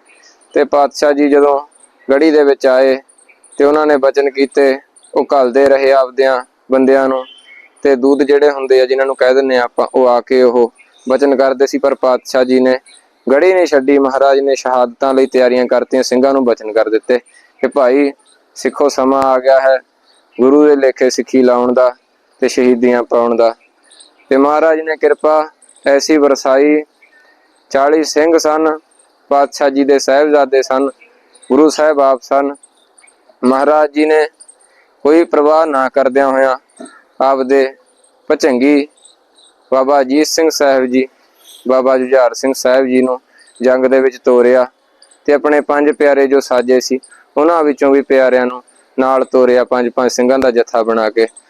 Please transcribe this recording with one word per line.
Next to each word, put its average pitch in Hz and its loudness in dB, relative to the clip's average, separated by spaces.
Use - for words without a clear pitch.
ਤੇ 147 0
ਪਾਤਸ਼ਾਹ 143 -2
ਜੀ 143 0
ਜਦੋਂ 143 2
ਗੜ੍ਹੀ 151 2
ਦੇ 147 2
ਵਿੱਚ 139 0
ਆਏ 131 2
ਤੇ 143 0
ਉਹਨਾਂ 151 0
ਨੇ 151 2
ਬਚਨ 139 -2
ਕੀਤੇ, 135 -2
ਉਹ 147 -2
ਘੱਲਦੇ 135 0
ਰਹੇ 135 2
ਆਪਦਿਆਂ 131 0
ਬੰਦਿਆਂ 131 2
ਨੂੰ, 131 -4
ਤੇ 139 2
ਦੂਤ 135 0
ਜਿਹੜੇ 143 2
ਹੁੰਦੇ 131 0
ਆ 127 2
ਜਿਨ੍ਹਾਂ 135 -2
ਨੂੰ 135 -6
ਕਹਿ 127 0
ਦਿੰਦੇ 131 0
ਆ 123 0
ਆਪਾਂ, 120 -4
ਉਹ 127 2
ਆ 120 2
ਕੇ 127 0
ਉਹ 120 2
ਬਚਨ 131 0
ਕਰਦੇ 135 0
ਸੀ, 139 -6
ਪਰ 135 -2
ਪਾਤਸ਼ਾਹ 127 -2
ਜੀ 127 2
ਨੇ 127 0
ਗੜ੍ਹੀ 175 2
ਨਹੀਂ 180 0
ਛੱਡੀ। 139 0
ਮਹਾਰਾਜ 135 0
ਨੇ 139 -2
ਸ਼ਹਾਦਤਾਂ 127 -2
ਲਈ 131 2
ਤਿਆਰੀਆਂ 123 0
ਕਰਤੀਆਂ, 123 -2
ਸਿੰਘਾਂ 127 0
ਨੂੰ 135 -2
ਬਚਨ 110 -4
ਕਰ 107 0
ਦਿੱਤੇ 110 -2
ਕਿ 131 -2
ਭਾਈ 139 0
ਸਿੱਖੋ, 139 -4
ਸਮਾਂ 135 -2
ਆ 131 0
ਗਿਆ 131 2
ਹੈ 135 0
ਗੁਰੂ 147 4
ਦੇ 147 4
ਲੇਖੇ 131 0
ਸਿੱਖੀ 131 -2
ਲਾਉਣ 123 0
ਦਾ 123 0
ਤੇ 127 0
ਸ਼ਹੀਦੀਆਂ 123 0
ਪਾਉਣ 117 -2
ਦਾ। 113 0
ਤੇ 131 0
ਮਹਾਰਾਜ 151 0
ਨੇ 156 -6
ਕਿਰਪਾ 151 0
ਐਸੀ 139 0
ਵਰਸਾਈ, 143 0
ਚਾਲੀ 147 0
ਸਿੰਘ 160 0
ਸਨ, 156 -2
ਪਾਤਸ਼ਾਹ 143 0
ਜੀ 139 -2
ਦੇ 135 2
ਸਾਹਿਬਜ਼ਾਦੇ 139 0
ਸਨ, 135 -4
ਗੁਰੂ 151 4
ਸਾਹਿਬ 151 0
ਆਪ 135 0
ਸਨ। 139 -4
ਮਹਾਰਾਜ 143 0
ਜੀ 147 -2
ਨੇ 156 0
ਕੋਈ 160 2
ਪਰਵਾਹ 156 0
ਨਾ 135 -2
ਕਰਦਿਆਂ 135 -2
ਹੋਇਆਂ 135 0
ਆਪਦੇ 135 0
ਭੁਜੰਗੀ 143 0
ਬਾਬਾ 135 0
ਅਜੀਤ 139 0
ਸਿੰਘ 160 -2
ਸਾਹਿਬ 135 -2
ਜੀ, 127 -2
ਬਾਬਾ 131 0
ਜੁਝਾਰ 127 0
ਸਿੰਘ 135 -4
ਸਾਹਿਬ 131 0
ਜੀ 127 0
ਨੂੰ 127 -4
ਜੰਗ 127 0
ਦੇ 131 2
ਵਿੱਚ 131 -2
ਤੋਰਿਆ, 123 2
ਤੇ 143 0
ਆਪਣੇ 147 0
ਪੰਜ 147 -2
ਪਿਆਰੇ 139 0
ਜੋ 135 0
ਸਾਜੇ 127 -2
ਸੀ 127 -6
ਉਹਨਾਂ 160 0
ਵਿੱਚੋਂ 143 -2
ਵੀ 139 2
ਪਿਆਰਿਆਂ 127 0
ਨੂੰ 123 -10
ਨਾਲ 131 0
ਤੋਰਿਆ, 123 2
ਪੰਜ 123 -2
ਪੰਜ 123 -2
ਸਿੰਘਾਂ 127 0
ਦਾ 131 0
ਜੱਥਾ 117 -2
ਬਣਾ 113 -2
ਕੇ। 113 -2